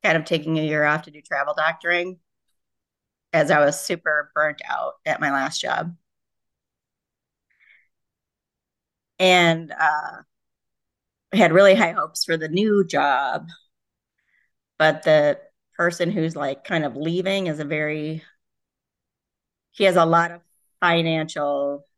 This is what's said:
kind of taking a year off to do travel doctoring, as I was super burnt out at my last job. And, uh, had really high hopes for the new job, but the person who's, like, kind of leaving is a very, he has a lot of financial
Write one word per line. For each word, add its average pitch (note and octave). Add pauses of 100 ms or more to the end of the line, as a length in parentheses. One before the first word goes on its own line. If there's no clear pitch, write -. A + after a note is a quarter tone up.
kind F3+
of D#3
taking D#3+
a D#3
year D3+
off D3+
to D#3+
do D3
travel C#3+
doctoring, E3+ (1120)
as D3+
I D3+
was D3
super D#3
burnt D3+
out - (120)
at D#3
my D3
last C#3
job. E3 (3250)
And, E3+
uh, D3+ (1120)
had F#3+
really F#3+
high F3+
hopes -
for E3
the D#3
new G3
job, C#3+ (1300)
but D#3
the D3 (360)
person F3
who's, E3
like, C#3
kind E3
of B2
leaving F3
is D3+
a D3+
very, D3+ (1500)
he -
has F#3
a E3+
lot E3+
of E3+ (380)
financial D#3 (120)